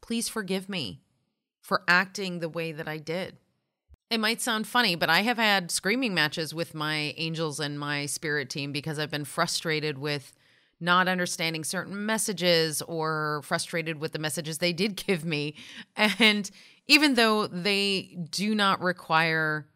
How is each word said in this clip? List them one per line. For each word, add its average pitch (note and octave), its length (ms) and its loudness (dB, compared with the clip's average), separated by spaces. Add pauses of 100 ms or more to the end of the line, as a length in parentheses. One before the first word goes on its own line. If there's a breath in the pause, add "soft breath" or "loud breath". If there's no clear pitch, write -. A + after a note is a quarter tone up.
"Please A#3 280 -4
forgive F#3+ 400 -4
me C#3 320 -6 (600)
for - 260 -2
acting F#3 540 2
the E3 80 -4
way E3 240 -6
that D#3 160 -10
I D#3 100 -6
did." D#3+ 400 -6 (720)
It A#3 80 0
might A3 220 0
sound G#3+ 260 -2
funny, A3+ 300 2
but D#3+ 120 0
I E3 140 6
have A#3 140 0
had G3+ 340 2
screaming A3+ 420 0
matches D#3 400 0
with E3 220 -6
my D3+ 420 -2
angels D#3+ 440 -4
and D3 180 -4
my D3 280 -2
spirit D3 440 -2
team C#3+ 220 -6
because C#3+ 260 -4
I've D3 140 -4
been D3 120 -4
frustrated D#3 720 -2
with C#3+ 380 -6 (460 soft breath)
not F3 260 4
understanding F3 560 -2
certain F#3+ 420 -6
messages F3 760 2
or D#3 600 -2
frustrated E3 560 -4
with D#3 120 -4
the D#3 60 -8
messages D#3+ 400 -4
they F3 140 2
did F#3 240 0
give F3 280 -2
me. D3+ 300 -2 (400 loud breath)
And G#3 560 4 (380 loud breath)
even D4 260 6
though A3 320 6
they G3 720 0 (140)
do G#3+ 240 0
not G3 240 4
require D#3+ 960 0